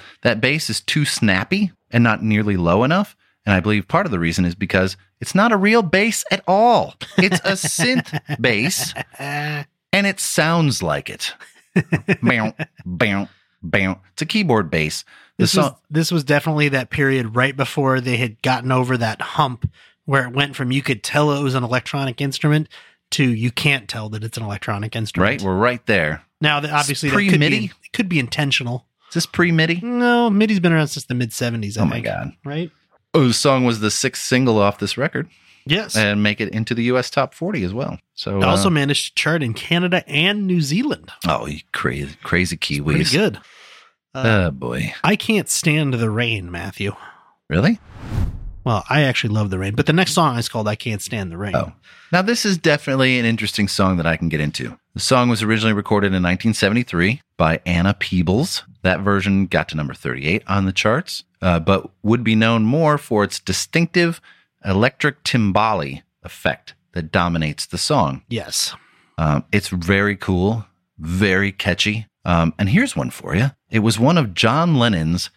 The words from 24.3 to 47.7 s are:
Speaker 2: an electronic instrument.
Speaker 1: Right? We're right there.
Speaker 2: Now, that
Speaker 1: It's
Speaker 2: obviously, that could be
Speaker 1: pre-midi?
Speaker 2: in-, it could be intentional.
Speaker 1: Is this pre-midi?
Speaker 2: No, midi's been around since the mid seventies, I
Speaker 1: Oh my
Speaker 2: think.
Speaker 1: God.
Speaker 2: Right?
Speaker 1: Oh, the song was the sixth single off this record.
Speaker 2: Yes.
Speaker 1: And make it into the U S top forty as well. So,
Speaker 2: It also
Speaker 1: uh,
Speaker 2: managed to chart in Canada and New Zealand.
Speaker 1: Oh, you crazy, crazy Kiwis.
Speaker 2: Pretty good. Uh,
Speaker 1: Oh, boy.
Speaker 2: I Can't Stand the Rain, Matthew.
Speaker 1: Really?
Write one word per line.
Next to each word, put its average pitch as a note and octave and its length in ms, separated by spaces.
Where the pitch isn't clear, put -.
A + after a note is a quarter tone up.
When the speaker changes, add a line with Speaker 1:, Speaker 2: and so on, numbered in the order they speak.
Speaker 2:
an A2+ 40
electronic G#2 540
instrument. G#2+ 460
Speaker 1:
Right? - 0
We're F#2+ 140
right A#2 300
there. D#2 380
Speaker 2:
Now, D3+ 200
that D3 80
Speaker 1:
It's D3 120
Speaker 2:
obviously, C#3+ 300
that C3+ 60
could G3+ 80
be G3 60
Speaker 1:
pre-midi? D3+ 260
Speaker 2:
in-, G#3+ 80
it - 280
could G#3 160
be F3 100
intentional. B2+ 680
Speaker 1:
Is - 60
this E3+ 120
pre-midi? E3+ 560
Speaker 2:
No, A#3+ 480
midi's G#3 300
been E3+ 120
around D#3 160
since - 180
the - 80
mid A#2+ 180
seventies, A2+ 460
I G#2+ 40
Speaker 1:
Oh F#2 40
my A#1 100
Speaker 2:
think. A1+ 100
Speaker 1:
God. G1+ 260
Speaker 2:
Right? D#3 260
Speaker 1:
Oh, C#3+ 140
the A2+ 60
song C3+ 300
was A#2 140
the G#2+ 140
sixth - 320
single B2+ 340
off G2+ 220
this G#2 180
record. B2+ 300
Speaker 2:
Yes. F#3+ 300
Speaker 1:
And G#2 260
make G#2 180
it G#2+ 80
into A2 260
the A#2 100
U B2 140
S B2 120
top - 220
forty E3 300
as F2+ 100
well. A#2+ 260
So, G2 240
Speaker 2:
It F#2+ 60
also F#3+ 240
Speaker 1:
uh, F3 40
Speaker 2:
managed C#3+ 340
to - 160
chart D#3+ 200
in A2+ 120
Canada F3 540
and G3 400
New F3+ 120
Zealand. F#3+ 500
Speaker 1:
Oh, B1+ 200
you D2+ 140
crazy, C#2+ 520
crazy F2 320
Kiwis. D2 380
Speaker 2:
Pretty - 220
good. F3+ 200
Uh, A2 340
Speaker 1:
Oh, - 20
boy. B1+ 420
Speaker 2:
I G3 120
Can't G#3 320
Stand D3+ 460
the A2+ 160
Rain, G#2+ 400
Matthew. F#2 440
Speaker 1:
Really? B2 300